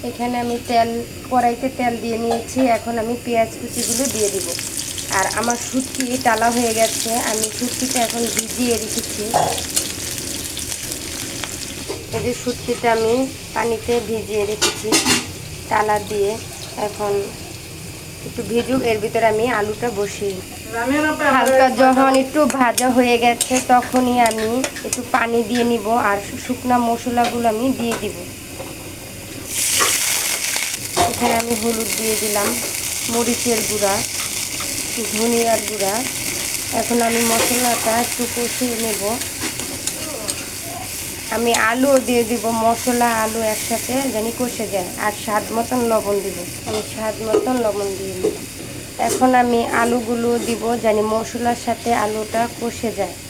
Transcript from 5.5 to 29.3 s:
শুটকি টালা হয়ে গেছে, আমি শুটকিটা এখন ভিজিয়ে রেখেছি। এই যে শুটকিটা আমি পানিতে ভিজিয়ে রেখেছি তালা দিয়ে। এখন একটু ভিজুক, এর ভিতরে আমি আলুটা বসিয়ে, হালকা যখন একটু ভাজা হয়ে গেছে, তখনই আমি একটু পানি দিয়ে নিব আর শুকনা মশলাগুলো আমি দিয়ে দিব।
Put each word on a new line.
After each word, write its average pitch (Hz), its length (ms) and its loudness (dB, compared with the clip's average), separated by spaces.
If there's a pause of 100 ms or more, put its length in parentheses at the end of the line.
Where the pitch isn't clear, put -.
শুটকি 262 360 -2 (220)
টালা 226 300 4
হয়ে 233 240 2
গেছে, 226 320 2 (200)
আমি 220 140 2 (120)
শুটকিটা 254 500 -2
এখন 233 140 -2 (140)
ভিজিয়ে 233 480 0
রেখেছি। - 400 -6 (3000)
এই 226 100 -2
যে 240 160 0
শুটকিটা 240 460 -4 (100)
আমি 226 160 2 (420)
পানিতে 226 380 -2 (160)
ভিজিয়ে 208 420 -2
রেখেছি - 380 -2 (800)
তালা 214 280 2 (120)
দিয়ে। 202 220 0 (540)
এখন 208 260 -4 (1160)
একটু - 140 -6 (100)
ভিজুক, 240 300 2 (100)
এর 220 120 2
ভিতরে 226 300 2
আমি 220 120 2 (140)
আলুটা 214 280 -2 (120)
বসিয়ে, 196 360 -4 (1000)
হালকা 262 320 8 (140)
যখন 262 300 8 (120)
একটু 285 160 2 (180)
ভাজা 247 300 4 (100)
হয়ে 240 260 6
গেছে, 240 300 2 (200)
তখনই 247 440 4 (120)
আমি 220 200 0 (380)
একটু 247 140 -2 (140)
পানি 233 240 2 (100)
দিয়ে 240 220 2
নিব 214 160 0 (220)
আর 202 80 2 (280)
শুকনা 254 300 0 (120)
মশলাগুলো 240 680 0
আমি 226 120 0 (140)
দিয়ে 233 220 0
দিব। 208 140 -4 (3000)